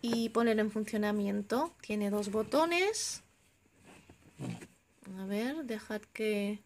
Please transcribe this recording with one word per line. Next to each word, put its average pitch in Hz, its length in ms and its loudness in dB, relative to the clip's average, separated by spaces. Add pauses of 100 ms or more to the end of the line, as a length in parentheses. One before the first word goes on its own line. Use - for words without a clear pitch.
y 233 280 0
poner 226 280 4
en 214 140 2
funcionamiento. 208 1080 0
Tiene 208 280 -2
dos 208 220 0
botones. 339 920 2 (1900)
A 190 80 -8
ver, 240 400 -2
dejad 214 340 -6 (140)
que 208 520 -2